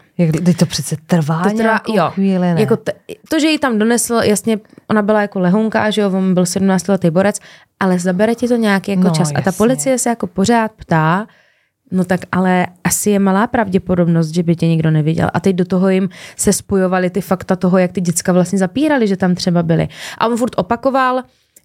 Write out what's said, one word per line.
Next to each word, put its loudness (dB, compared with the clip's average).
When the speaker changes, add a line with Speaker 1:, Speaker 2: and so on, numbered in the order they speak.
Speaker 1:
Jak, 2
teď 4
to 2
přece -6
trvá 0
Speaker 2:
To 2
trvá, -2
Speaker 1:
nějakou 0
Speaker 2:
jo. 2
Speaker 1:
chvíli, 0
ne? 2
Speaker 2:
Jako 2
te-, -6
to, 0
že 2
ji 2
tam 0
donesl, 0
jasně, 0
ona 0
byla 2
jako -4
lehounka, 0
že -2
jo, 0
on 0
byl 2
sedmnáctiletý 0
borec, 0
ale 0
zabere 0
ti -4
to 2
nějaký 0
jako 0
Speaker 1:
No, 4
Speaker 2:
čas. 0
A -6
ta -4
Speaker 1:
jasně. 0
Speaker 2:
policie 0
se -2
jako -4
pořád 0
ptá, 0
no 0
tak -2
ale 2
asi -2
je 2
malá 2
pravděpodobnost, 0
že -2
by 0
tě -2
nikdo 2
neviděl. 0
A -2
teď 0
do 2
toho 0
jim 0
se 0
spojovaly 0
ty -4
fakta -2
toho, 2
jak 0
ty -4
děcka -2
vlastně 2
zapírali, 0
že 0
tam 0
třeba 0
byly. 0
A 0
on 0
furt -2
opakoval, 0